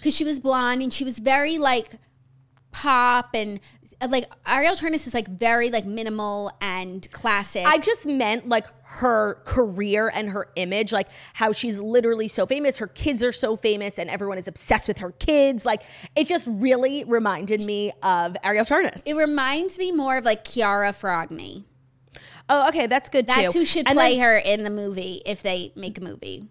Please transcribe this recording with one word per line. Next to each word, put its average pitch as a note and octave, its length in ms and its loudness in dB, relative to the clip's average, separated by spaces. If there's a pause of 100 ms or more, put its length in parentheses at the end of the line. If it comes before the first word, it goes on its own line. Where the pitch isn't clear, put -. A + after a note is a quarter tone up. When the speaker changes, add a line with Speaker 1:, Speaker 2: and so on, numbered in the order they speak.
Speaker 1:
'Cause D4+ 100 2
she D#4 120 0
was C#4+ 160 -4
blonde B3+ 400 0
and C4 120 -4
she C4+ 120 -4
was B3 140 -6
very, C#4+ 380 2
like, B3+ 360 2 (800)
pop B3 600 2
and, G#3 260 -4 (400)
uh, B3+ 120 -4
like, B3+ 180 0 (180)
Ariel C#4+ 280 4
Charnas D#4+ 320 -2
is, A#3 80 -6
like, A3+ 120 -2
very, A#3 440 2
like, G#3+ 140 -2
minimal G#3 640 -4 (100)
and F#3 500 -6
classic. G3+ 540 -2
Speaker 2:
I G3+ 140 6
just G#4+ 260 -2
meant, A#3+ 420 -2
like, A3+ 180 0 (180)
her A3 600 0
career G#3 720 0
and G#3 160 -4
her G3 260 -6
image, G3+ 380 -2
like, G3 140 0 (260)
how A3 180 2
she's G#3+ 280 -4
literally A3+ 480 2
so G3 180 0
famous, C4+ 320 0
her A3+ 100 -6
kids B3 360 -2
are B3 80 2
so A3+ 240 -2
famous, G#3 420 -2
and E3+ 100 -6
everyone G3 300 -6
is F3+ 100 -10
obsessed - 400 -2
with G#3 120 -4
her F3+ 140 -8
kids. C#4 520 2
Like, A3 160 0 (340)
it D#4 120 2
just F4 200 -2
really B3+ 580 2
reminded G#3 600 0
me G#3 260 -4 (120)
of F3+ 400 2
Ariel G#3 220 2
Charnas. D#4+ 420 0
Speaker 1:
It D4+ 80 -2
reminds D4+ 640 0
me F#4 120 -2
more C4+ 260 0
of, B3 60 -4
like, A3 220 2
Chiara G3+ 480 0
Frogni. E3+ 720 -6 (840)
Speaker 2:
Oh, C#4 220 4
okay, A#3+ 160 0
that's B3+ 240 0
good C4 180 2
Speaker 1:
That's A#3 240 4
Speaker 2:
too. E4+ 80 0
Speaker 1:
who E4 60 2
should D4 220 0
Speaker 2:
And C#4 100 4
Speaker 1:
play B3 180 6
Speaker 2:
then B3 80 2
Speaker 1:
her A3+ 140 6
in G#3 260 2
the G#3 60 -4
movie G3 560 -8
if G3 160 -6
they F#3 340 -4
make G#3 220 -12
a F3+ 40 -12
movie. G2 500 -12